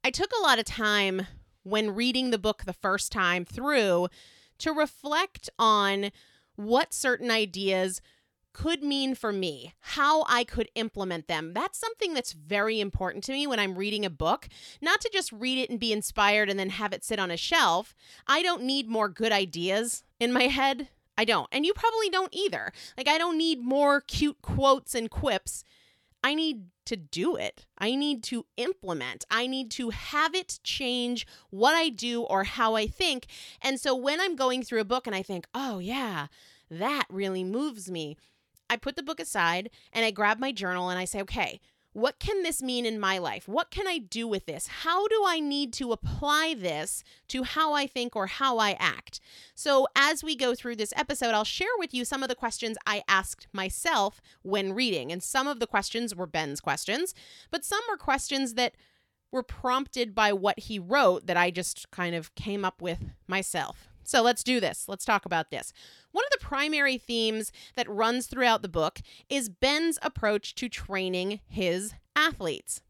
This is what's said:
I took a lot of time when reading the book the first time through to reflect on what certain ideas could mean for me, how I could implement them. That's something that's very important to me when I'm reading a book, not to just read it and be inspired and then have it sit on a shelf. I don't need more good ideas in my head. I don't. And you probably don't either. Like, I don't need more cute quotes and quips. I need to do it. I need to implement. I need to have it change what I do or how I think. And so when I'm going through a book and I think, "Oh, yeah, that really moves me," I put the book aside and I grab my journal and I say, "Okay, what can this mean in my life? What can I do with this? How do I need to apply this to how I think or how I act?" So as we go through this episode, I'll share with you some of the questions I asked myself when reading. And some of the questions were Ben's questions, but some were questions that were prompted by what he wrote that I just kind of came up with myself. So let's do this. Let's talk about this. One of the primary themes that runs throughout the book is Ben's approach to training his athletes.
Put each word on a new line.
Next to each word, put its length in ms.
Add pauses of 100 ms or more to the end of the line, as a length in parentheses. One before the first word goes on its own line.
I 60
took 220
a 100
lot 160
of 80
time 600 (360)
when 320
reading 360
the 80
book 260
the 100
first 360
time 360
through 640 (500)
to 140
reflect 760 (100)
on 520 (440)
what 400
certain 360
ideas 720 (540)
could 260
mean 320
for 180
me, 480
how 460
I 160
could 320
implement 540
them. 240
That's 260
something 360
that's 180
very 480
important 440
to 80
me 140
when 140
I'm 160
reading 300
a 40
book, 380 (320)
not 220
to 100
just 180
read 280
it 100
and 100
be 140
inspired 560
and 100
then 120
have 240
it 100
sit 140
on 120
a 60
shelf. 580 (320)
I 160
don't 200
need 260
more 220
good 200
ideas 720 (140)
in 140
my 120
head. 440 (300)
I 80
don't. 260
And 140
you 80
probably 340
don't 260
either. 380 (240)
Like, 120
I 100
don't 180
need 240
more 400
cute 400
quotes 540
and 160
quips. 520 (600)
I 100
need 280 (240)
to 100
do 400
it. 300 (100)
I 180
need 300
to 220 (100)
implement. 760
I 160
need 260
to 180
have 440
it 300
change 640 (240)
what 240
I 160
do 320
or 220
how 300
I 120
think. 400 (340)
And 180
so 160
when 240
I'm 160
going 280
through 180
a 60
book 200
and 80
I 60
think, 340
"Oh, 240
yeah, 500 (420)
that 400
really 340
moves 460
me," 260 (520)
I 80
put 200
the 80
book 160
aside 500 (220)
and 120
I 60
grab 300
my 100
journal 400
and 80
I 60
say, 160
"Okay, 400 (320)
what 260
can 240
this 180
mean 240
in 140
my 180
life? 300
What 240
can 160
I 120
do 280
with 200
this? 200
How 400
do 180
I 140
need 360
to 180
apply 640
this 460 (240)
to 160
how 300
I 120
think 300
or 100
how 320
I 220
act?" 400 (340)
So 400
as 300
we 100
go 220
through 200
this 200
episode, 360
I'll 120
share 340
with 160
you 100
some 200
of 40
the 60
questions 500
I 220
asked 460
myself 680 (220)
when 300
reading. 400
And 100
some 240
of 140
the 80
questions 440
were 140
Ben's 340
questions, 540 (380)
but 120
some 240
were 80
questions 580
that 200 (560)
were 140
prompted 680
by 200
what 260
he 220
wrote 480
that 80
I 160
just 400
kind 240
of 180
came 300
up 180
with 220 (240)
myself. 600 (200)
So 140
let's 220
do 160
this. 260
Let's 180
talk 220
about 240
this. 220 (400)
One 120
of 60
the 160
primary 500
themes 540 (240)
that 160
runs 380
throughout 340
the 60
book 320 (280)
is 200
Ben's 520
approach 540
to 140
training 800
his 440 (220)
athletes. 760